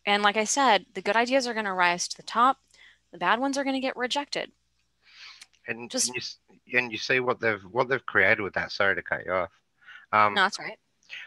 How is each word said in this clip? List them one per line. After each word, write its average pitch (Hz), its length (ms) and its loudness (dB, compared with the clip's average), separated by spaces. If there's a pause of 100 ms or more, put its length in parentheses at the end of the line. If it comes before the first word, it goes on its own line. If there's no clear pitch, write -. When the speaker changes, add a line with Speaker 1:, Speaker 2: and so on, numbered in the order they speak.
Speaker 1:
And 202 160 2
like 208 160 4
I 214 60 2
said, 226 500 2
the 190 80 -10
good 202 120 0
ideas 247 320 2
are 240 60 -4
gonna 214 220 -4
rise 175 340 2
to - 80 -12
the - 60 -20
top, 247 340 2 (560)
the 175 60 -18
bad 180 200 2
ones 269 200 -2
are 277 60 -2
gonna 269 160 -2
get 262 180 -4
rejected. 247 520 -4 (1200)
Speaker 2:
And, 117 220 -10
Speaker 1:
Just 247 160 -2
Speaker 2:
and 123 80 -6
you 123 60 -6
s-, - 180 -14 (340)
and 123 180 0
you 107 60 -10
see 131 240 0
what 123 180 -2
they've, 110 220 0 (100)
what 123 200 -2
they've 127 160 -4
created 104 340 4
with 95 140 -6
that. 85 180 -6
Sorry 98 220 0
to 87 80 -6
cut - 240 -8
you 87 60 -4
off. 90 180 -2 (600)
Um, 113 220 4
Speaker 1:
No, 196 120 4
that's 202 140 -2
all 160 60 -12
right. 196 140 -12 (480)